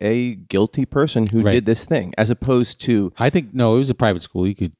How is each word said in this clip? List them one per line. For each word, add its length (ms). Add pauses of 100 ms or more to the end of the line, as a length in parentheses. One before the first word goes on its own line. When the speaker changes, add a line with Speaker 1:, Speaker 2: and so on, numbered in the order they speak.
Speaker 1:
a 340
guilty 500
person 440
who 140
Speaker 2:
Right. 100
Speaker 1:
did 140
this 200
thing, 320
as 100
opposed 540
to 360
Speaker 2:
I 120
think, 240
no, 220
it 20
was 120
a 40
private 280
school. 220
He 100
could, 240